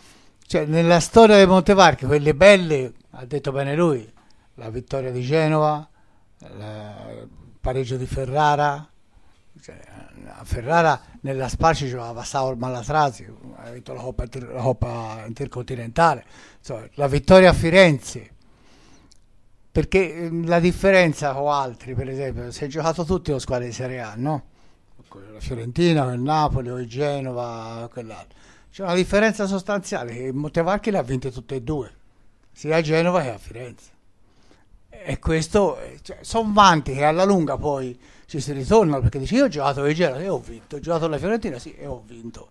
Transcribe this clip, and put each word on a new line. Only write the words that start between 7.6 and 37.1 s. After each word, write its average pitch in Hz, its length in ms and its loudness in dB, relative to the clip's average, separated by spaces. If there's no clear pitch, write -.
di 127 80 -6
Ferrara, 147 840 0
cioè, - 160 -20
a - 160 -20
Ferrara 143 580 0
nella 131 260 -6
spa 160 260 2
ci 139 140 -4
giocava 117 360 -10
Saul 131 340 -4
Malatrasi, 127 720 -2
ha 117 120 -18
vinto 123 240 -16
la 127 80 -12
Coppa 127 220 -8
Inter-, 120 300 -12
la 127 80 -8
Coppa 117 680 -4
Intercontinentale, 123 960 -2
insomma, 113 360 -14
la 143 140 -2
vittoria 180 420 8
a 160 40 4
Firenze, 165 800 4
perché, 165 440 0
ehm, 165 320 -6
la 175 120 2
differenza 170 720 2
con 143 180 -2
altri, 131 420 -4
per 131 160 -6
esempio, 127 420 -8
si - 120 -10
è 147 40 -8
giocato 156 360 -4
tutti 170 280 -4
con 135 80 -2
squadre 123 280 -4
di 120 60 -10
Serie 127 280 -10
A, 107 140 -12
no? 135 280 -4
Con 98 240 -20
la 107 80 -20
Fiorentina, 135 640 0
con 127 100 -4
il 123 60 -6
Napoli, 139 500 0
con 123 120 -8
il 120 60 -10
Genova, 120 1040 -8
quell'altro. 110 460 -18
C'è 190 120 -14
una 175 100 -2
differenza 202 520 2
sostanziale, 190 680 -6
che 131 180 -8
Montevarchi 165 600 -2
le 196 80 0
ha 143 40 -2
vinte 127 280 -6
tutte 127 240 -12
e 131 60 -8
due, 123 300 -6
sia 156 260 -2
a 170 40 2
Genova 165 400 2
che 127 100 -6
a 104 60 -10
Firenze. 120 600 -18
E 156 300 -10
questo, 160 600 0
eh, 120 220 -18
cioè, - 200 -18
son 220 300 -4
vanti 180 420 6
che 143 120 -2
alla 160 180 2